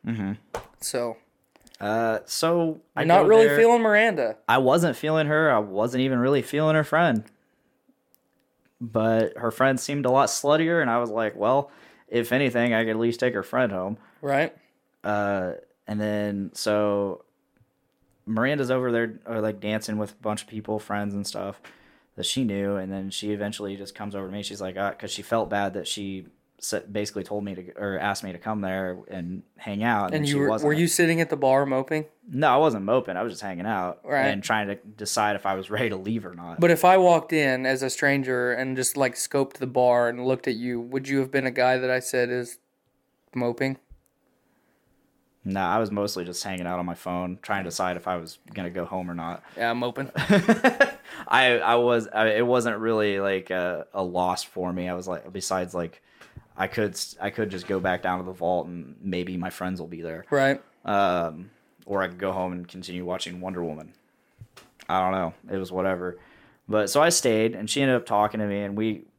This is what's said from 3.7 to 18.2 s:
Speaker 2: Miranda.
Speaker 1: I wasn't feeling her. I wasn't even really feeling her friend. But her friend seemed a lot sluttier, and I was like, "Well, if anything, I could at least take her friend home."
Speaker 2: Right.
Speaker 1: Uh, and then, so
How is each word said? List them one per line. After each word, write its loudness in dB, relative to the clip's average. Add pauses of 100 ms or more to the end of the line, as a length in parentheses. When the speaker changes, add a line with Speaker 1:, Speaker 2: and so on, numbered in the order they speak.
Speaker 2:
Miranda. 4 (120)
Speaker 1:
I 6
wasn't 4
feeling 2
her. 4
I 6
wasn't 0
even 2
really 4
feeling 2
her 4
friend. 2 (1600)
But 2
her -2
friend 2
seemed -4
a 2
lot 4
sluttier, 2
and 2
I 2
was -2
like, -2
"Well, 2 (380)
if 0
anything, 2
I 2
could 0
at 0
least 0
take 0
her -2
friend 0
home." -4 (240)
Speaker 2:
Right. 0 (500)
Speaker 1:
Uh, -2 (340)
and -4
then, -2
so 0 (1000)